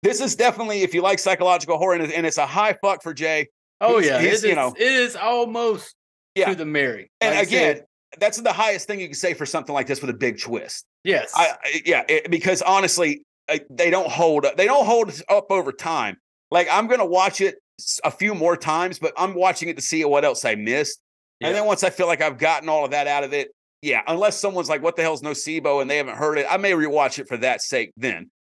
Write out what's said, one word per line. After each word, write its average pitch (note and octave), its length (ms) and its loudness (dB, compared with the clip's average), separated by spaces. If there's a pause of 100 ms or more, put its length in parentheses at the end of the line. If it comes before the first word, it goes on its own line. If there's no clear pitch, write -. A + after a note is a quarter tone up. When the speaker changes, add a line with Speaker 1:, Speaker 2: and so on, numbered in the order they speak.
Speaker 1:
this B3+ 160 2
is C4+ 160 -2
definitely, A3 460 0
if F3+ 120 -2
you F3 80 0
like G3 160 2
psychological F3 580 0
horror, F3+ 200 2
and, D#3 160 -4
and E3 120 -2
it's D#3 140 -2
a D3 80 2
high F#3+ 340 0
fuck G3 220 0
for E3 100 -10
Jay. D#3 360 -2 (320)
Speaker 2:
Oh, A3+ 180 4
Speaker 1:
He's, F3+ 80 4
Speaker 2:
yeah. C3+ 140 2
Speaker 1:
he's, G3+ 240 2
Speaker 2:
It - 20 4
Speaker 1:
you F#3+ 60 4
Speaker 2:
is, E3 40 2
Speaker 1:
know. B2+ 220 0
Speaker 2:
it G#3+ 40 0 (100)
is B3 240 0
almost A#3 800 -2 (420)
Speaker 1:
Yeah. F#3+ 140 2
Speaker 2:
to F#3+ 40 -2
the E3 120 -8
Mary. C#3 440 -2 (100)
Speaker 1:
And A3 140 2
Speaker 2:
Like F#3 40 0
I G#3 40 4
Speaker 1:
again, G3 360 2
Speaker 2:
said - 60 -20 (360)
Speaker 1:
that's G#3 200 0
the A3+ 120 0
highest G3+ 340 0
thing G3+ 140 -6
you F3+ 80 -8
can C#3 60 -14
say F3 200 -2
for D3+ 100 -8
something D3 300 -6
like C3 140 0
this C3+ 120 -2
with B2+ 100 -6
a A#2+ 40 -2
big G#2+ 260 -4
twist. - 440 -8 (180)
Speaker 2:
Yes. D3 320 -2
Speaker 1:
I, E3+ 140 4 (160)
I, D3 200 -4
yeah, D#3 240 2
it, D#3 220 2
because F3 320 0
honestly, F3 600 2 (260)
I, D#3 200 0
they E3 220 0
don't F3+ 200 2
hold D3+ 360 2
up, C3 100 0
they F3+ 80 4
don't B3+ 220 4
hold A#3+ 420 2
up G3+ 220 2
over F3+ 220 0
time. B2 440 -4 (340)
Like, E3+ 200 4
I'm G3+ 160 4
gonna A#3 180 2
watch F#3 380 2
it F#3+ 140 0 (220)
s-, - 260 -6
a C#3+ 60 2
few G#3 240 -2
more E3+ 220 2
times, E3+ 420 -2
but D#3 200 -2
I'm F#3 160 -2
watching F3 340 0
it E3 80 -6
to C#3 60 -10
see D#3+ 240 -2
what C#3+ 180 4
else C3+ 220 0
I A2+ 80 2
missed. B2 440 -4 (440)
And D3+ 60 -2
Speaker 2:
Yeah. F#3+ 120 0
Speaker 1:
then G#3+ 60 0
once G3+ 180 0
I F#3 60 4
feel F3+ 160 -2
like D#3+ 160 0
I've C#3+ 160 -2
gotten D#3 320 0
all D3+ 160 2
of C3 60 -4
that C#3+ 140 0
out C#3+ 180 0
of C#3 100 -8
it, C#3 140 -2 (340)
yeah, C3 240 0
unless G3 340 0
someone's F3+ 300 -4
like, D3+ 120 -2
"What E3 140 0
the E3 60 0
hell's D#3 180 -2
Nocebo?" D3 600 -2
and C3 80 -4
they D3 80 0
haven't B2+ 180 -6
heard D3+ 220 0
it, C#3+ 100 -2
I F#3 80 2
may G3 160 2
rewatch D3+ 460 0
it C3+ 100 -12
for B2+ 100 -6
that A#2+ 220 0
sake A#2 380 -4
then. G2+ 320 -6 (120)